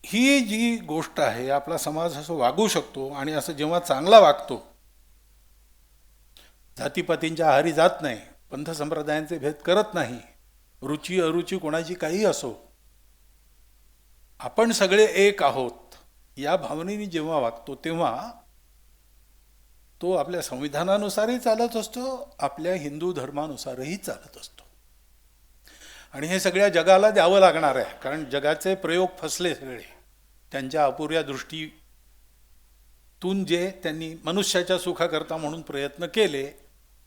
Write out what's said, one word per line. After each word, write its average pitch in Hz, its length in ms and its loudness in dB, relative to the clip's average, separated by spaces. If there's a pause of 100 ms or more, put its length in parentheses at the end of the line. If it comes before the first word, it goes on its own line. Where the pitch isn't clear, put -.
ही 269 360 4
जी 226 360 0
गोष्ट 165 440 -6
आहे, 127 300 0
आपला 143 280 -2
समाज 156 380 -4
असं 151 180 -8
वागू 151 340 2
शकतो 139 440 -4
आणि 143 200 -6
असं 156 200 -4
जेव्हा 156 280 -2
चांगला 175 380 8
वागतो, 147 560 4 (2000)
जातीपातींच्या 160 720 -2
आहारी 151 240 4
जात 160 180 6 (100)
नाही, 123 200 -6 (300)
पंथ 147 200 -10
संप्रदायांचे 151 680 -4
भेद 147 160 -4
करत 202 400 0
नाही, 123 260 -4 (600)
रुची 151 380 -4
अरुची 170 380 -2
कोणाची 165 360 -4
काही 175 300 -4
असो, 139 480 -4 (1700)
आपण 226 320 0
सगळे 202 340 6
एक 196 380 4
आहोत 131 300 0 (640)
या 143 200 -2
भावनेने 185 500 -6
जेव्हा 160 320 -4
वागतो, 123 360 -6
तेव्हा 165 580 -4 (1700)
तो 175 100 -2
आपल्या 170 300 -2
संविधानानुसारही 190 960 -2
चालत 233 380 0
असतो, 247 640 -8
आपल्या 156 360 -4
हिंदू 151 380 -6
धर्मानुसारही 147 840 -8
चालत - 400 -14
असतो. - 260 -20 (1500)
आणि 143 140 -8
हे 185 140 0
सगळ्या 190 280 4
जगाला 190 420 6
द्यावं 196 300 6
लागणार 160 360 6
आहे, 113 220 -4
कारण 147 260 -6
जगाचे 147 500 -2
प्रयोग 185 340 -2 (100)
फसले 160 360 -4
सगळे. 127 280 -14 (680)
त्यांच्या 139 320 -2
अपुऱ्या 151 380 -2
दृष्टीतून - 2250 -10
जे 175 380 -4
त्यांनी 160 320 -8 (100)
मनुष्याच्या 180 540 0
सुखाकरता 160 580 -2
म्हणून 160 260 -8
प्रयत्न 147 440 -8
केले, 151 640 -2 (360)